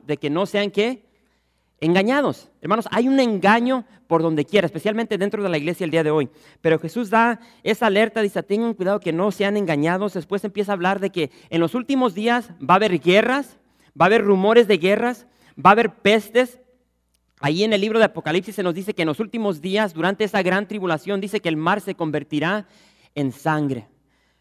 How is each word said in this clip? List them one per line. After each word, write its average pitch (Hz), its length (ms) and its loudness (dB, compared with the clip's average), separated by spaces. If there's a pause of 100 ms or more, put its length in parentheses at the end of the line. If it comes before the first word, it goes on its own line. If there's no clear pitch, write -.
de 143 120 -4
que 147 120 -4
no 170 160 -2
sean", 202 260 -2
¿qué? 226 380 -4 (720)
"Engañados". 190 680 0 (120)
Hermanos, 214 300 -2
hay 233 160 0
un 269 120 2
engaño 233 680 2 (220)
por 165 140 2
donde 156 240 0
quiera, 196 200 2
especialmente 208 520 -4
dentro 202 260 -4
de 190 60 -2
la 165 80 -2
iglesia 165 280 -6
el 156 60 -6
día 160 120 2
de 151 80 0
hoy. 151 180 0 (320)
Pero 160 180 0
Jesús 190 300 -8
da 226 300 0 (240)
esa 220 240 0
alerta, 220 340 2
dice, 190 220 -2
"Tengan 226 300 -2
cuidado 196 260 -2
que 175 140 -4
no 190 180 0
sean 202 240 -2
engañados". 180 580 0
Después 190 300 -6
empieza 202 280 -4
a 202 40 -2
hablar 190 240 0
de 190 120 -2
que 165 200 -4 (180)
en 165 100 -2
los 170 160 0
últimos 254 380 0
días 226 460 -2
va 139 140 0
a 185 40 6
haber 196 220 0
guerras, 233 580 2 (420)
va 165 60 4
a - 20 6
haber 214 160 4
rumores 202 440 6
de 202 100 4
guerras, 214 500 0 (300)
va 175 140 6
a - 20 8
haber 220 220 2
pestes. 226 640 0 (840)
Ahí 156 220 0
en 220 80 0
el 208 80 2
libro 220 200 0
de 220 60 6
Apocalipsis 175 480 -2
se 202 100 -6
nos 180 100 0
dice 190 200 -8
que 175 100 -4
en 160 40 -2
los 151 140 -2
últimos 202 400 -4
días, 190 320 -2
durante 185 320 -2
esa 202 160 0
gran 185 260 0
tribulación, 190 540 -4
dice 202 180 -6
que 190 80 -8
el 160 80 0
mar 170 240 0
se 196 160 -8
convertirá 156 720 -4 (480)
en 139 160 -4
sangre. 147 560 -4 (540)